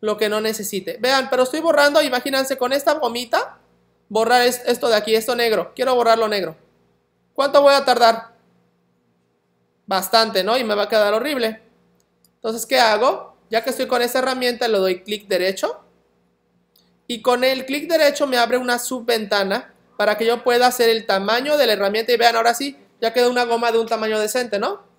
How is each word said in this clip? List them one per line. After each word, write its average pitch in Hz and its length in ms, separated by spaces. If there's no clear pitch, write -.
lo 214 180
que 214 100
no 214 140
necesite. 214 580
Vean, 254 300
pero 254 140
estoy 302 160
borrando, 302 420
imagínense, 269 560
con 247 160
esta 285 200
gomita, 254 680
borrar 226 320
es-, 247 240
esto 240 240
de 220 60
aquí, 214 180
esto 226 200
negro. 226 400
Quiero 254 200
borrarlo 226 340
negro. 190 260
¿Cuánto 285 300
voy 277 100
a 269 120
tardar? 233 500
Bastante, 196 580
¿no? 226 140
Y 254 60
me 214 100
va 202 80
a 208 60
quedar 208 260
horrible. 233 480
Entonces, 226 320
¿qué 262 120
hago? 233 600
Ya 226 140
que 269 60
estoy 254 160
con 240 160
esa 240 160
herramienta, 254 500
le 214 80
doy 185 260
clic 208 240
derecho. 190 560
Y 233 160
con 247 220
el 262 200
clic 294 240
derecho 294 380
me 254 100
abre 240 220
una 247 200
subventana 220 960
para 208 220
que 226 80
yo 233 180
pueda 247 220
hacer 240 240
el 226 160
tamaño 226 500
de 277 100
la 220 60
herramienta. 208 400
Y 233 60
vean, 233 180
ahora 226 160
sí, 277 240
ya 226 140
quedó 247 160
una 247 140
goma 233 280
de 226 60
un 226 100
tamaño 214 320
decente, 214 380
¿no? 330 240